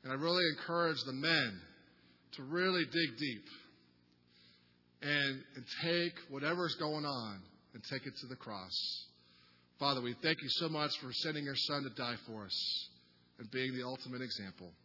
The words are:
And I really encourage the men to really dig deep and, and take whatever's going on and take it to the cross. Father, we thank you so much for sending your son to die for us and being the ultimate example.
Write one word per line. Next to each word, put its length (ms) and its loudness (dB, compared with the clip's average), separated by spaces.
And 100 -4
I 40 0
really 340 4
encourage 560 2
the 80 -4
men 460 4
to 100 -10
really 420 4
dig 320 0
deep 280 -2
and, 400 4
and 100 -10
take 320 4
whatever's 440 2
going 300 0
on 360 -2
and 100 -14
take 220 -4
it 100 -6
to 100 -10
the 80 -8
cross. 720 -6
Father, 240 4
we 180 -2
thank 220 2
you 60 -4
so 200 2
much 300 2
for 140 -8
sending 320 -2
your 100 -2
son 300 0
to 60 -4
die 260 -2
for 180 -8
us 440 -2
and 140 -10
being 200 0
the 120 -4
ultimate 360 -6
example. 520 -8